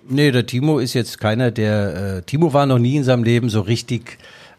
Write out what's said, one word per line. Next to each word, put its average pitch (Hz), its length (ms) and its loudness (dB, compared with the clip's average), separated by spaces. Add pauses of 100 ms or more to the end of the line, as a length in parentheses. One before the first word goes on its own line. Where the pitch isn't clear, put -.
Nee, 139 240 2
der 120 120 2
Timo 127 360 0
ist 120 140 -4
jetzt 120 260 -4
keiner, 113 320 0
der, 101 640 -2
äh, 90 60 -8
Timo 151 300 0
war 143 140 4
noch 127 140 4
nie 123 160 2
in 147 80 0
seinem 123 180 2
Leben 120 260 2
so 107 120 0
richtig, 113 580 -6 (400)